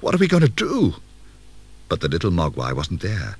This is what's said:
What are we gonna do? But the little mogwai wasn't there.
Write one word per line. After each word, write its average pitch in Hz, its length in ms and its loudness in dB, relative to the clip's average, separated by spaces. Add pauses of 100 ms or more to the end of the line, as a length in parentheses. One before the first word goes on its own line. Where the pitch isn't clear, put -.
What - 140 -2
are 185 40 4
we 185 100 4
gonna 160 200 6
do? 185 460 2 (920)
But 82 120 -2
the 78 80 -2
little 95 220 0
mogwai 65 440 -2
wasn't 76 260 -6
there. 92 400 -6